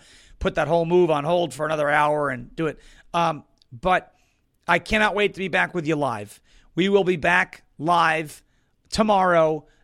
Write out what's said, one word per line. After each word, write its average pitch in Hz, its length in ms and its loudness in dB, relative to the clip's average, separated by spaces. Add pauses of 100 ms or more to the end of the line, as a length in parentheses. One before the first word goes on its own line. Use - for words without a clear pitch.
(400)
put - 160 -4
that 156 120 0
whole 170 180 2
move 175 240 4
on 147 140 0
hold 170 300 -2
for 151 120 -6
another 151 240 -2
hour 147 420 2
and 123 220 -12
do 165 140 -4
it. - 120 -8 (340)
Um, 165 320 -2 (260)
but 175 420 -2 (540)
I 170 120 2
cannot 214 360 0
wait 202 200 -2
to 165 40 -10
be 185 80 -4
back 180 260 -2
with 170 140 -6
you 160 80 0
live. 117 460 -6 (340)
We 185 140 0
will 196 160 2
be 180 100 0
back 175 480 -2 (140)
live 160 680 0 (460)
tomorrow, 175 760 2 (180)